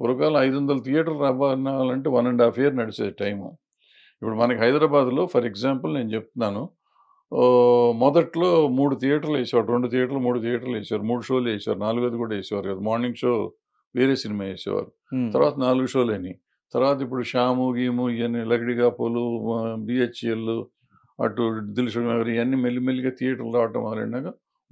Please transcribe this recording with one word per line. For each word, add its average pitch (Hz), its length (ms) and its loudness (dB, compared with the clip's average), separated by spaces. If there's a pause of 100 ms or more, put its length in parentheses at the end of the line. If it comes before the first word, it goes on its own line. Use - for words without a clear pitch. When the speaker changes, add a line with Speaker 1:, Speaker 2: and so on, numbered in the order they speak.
Speaker 1:
పూర్వకాలం 139 420 2
ఐదు 135 140 2
వందల 139 220 0
థియేటర్లు 147 460 0
అవ్వాలంటే 135 840 0
one 123 160 2
and 123 140 2
half 117 200 4
year 135 160 2
నడిచేది 110 340 -4
టైమ్. 101 340 -4 (800)
ఇప్పుడు 110 120 -4
మనకి 117 260 2
హైదరాబాద్లో, 143 760 4
for 120 100 2
example 131 480 -2
నేను 113 200 -4
చెప్తున్నాను, 110 540 -4 (640)
ఓ, 123 600 6
మొదట్లో 151 760 2
మూడు 135 260 2
థియేటర్లు 147 420 0
వేసేవాడు, 117 360 0
రెండు 123 160 2
థియేటర్లు, 127 300 0
మూడు 123 220 0
థియేటర్లు 120 360 -4
వేసేవారు, 107 300 -4
మూడు 120 160 0
షోలు 127 280 0
వేసేవారు, 104 300 -2
నాలుగోది 120 360 0
కూడా 113 200 -4
వేసేవారు 98 340 -4
కదా. 95 100 -6
మార్నింగ్ 117 340 -2
షో 117 380 0 (440)
వేరే 131 200 4
సినిమా 104 280 -6
వేసేవారు, 98 480 -6 (200)
Speaker 2:
ఉమ్. 123 200 -2
Speaker 1:
తర్వాత 143 260 2
నాలుగు 127 280 2
షోలు 120 260 2
అయినాయి. 92 260 -8 (360)
తర్వాత 135 280 2
ఇప్పుడు 127 200 -4
షాము, 127 540 0
గీము, 123 340 0
ఇవన్నీ, 117 340 -2
లగడిగా 120 460 2
పోలు, 117 640 -2
ఆ, 113 200 -4
బిహెచ్ఎల్, 113 920 -2 (580)
అటు 110 380 0
దిల్సుఖ్ 113 440 -2
నగర్, 117 240 0
ఇవన్నీ 117 280 0
మెల్లిమెల్లిగా 127 540 -2
థియేటర్లు 127 420 -4
రావటం 117 280 0
మొదలైనాక 113 520 -6 (400)